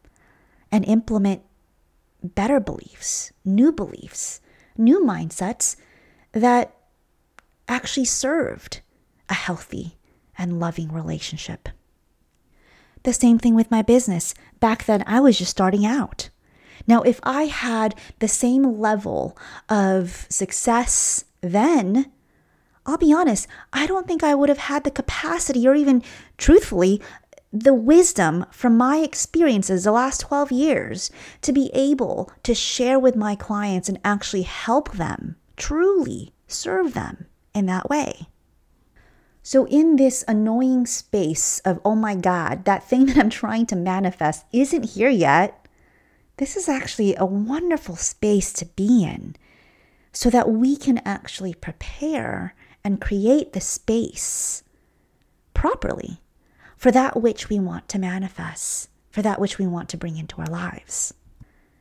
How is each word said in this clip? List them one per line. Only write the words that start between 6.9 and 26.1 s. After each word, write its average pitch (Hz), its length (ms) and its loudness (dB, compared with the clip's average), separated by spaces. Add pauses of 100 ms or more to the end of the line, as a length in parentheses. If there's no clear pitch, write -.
actually 247 380 -4
served - 760 -4 (480)
a 196 60 -6
healthy - 640 -10 (400)
and 175 240 -6
loving 165 320 -6
relationship. 160 800 -10 (1300)
The 254 120 0
same 233 240 6
thing 233 160 2
with 226 160 2
my 233 100 4
business. 220 540 2 (260)
Back 226 240 2
then, 208 220 2
I 226 140 2
was 254 180 8
just 180 120 -4
starting 202 360 2
out. - 420 -4 (580)
Now, 226 160 6
if 247 200 2
I 269 220 0
had 226 500 -2 (240)
the 220 100 0
same 247 500 2
level 202 580 -2 (320)
of 190 600 0
success - 960 -2 (160)
then, 214 680 2 (760)
I'll 269 120 -4
be 302 140 6
honest, 302 340 2 (260)
I 285 140 0
don't 370 200 -2
think 349 160 -2
I 294 120 4
would 285 140 4
have 285 100 2
had 285 260 -4
the 285 60 -2
capacity 277 800 -2
or 269 60 8
even, 277 280 4 (340)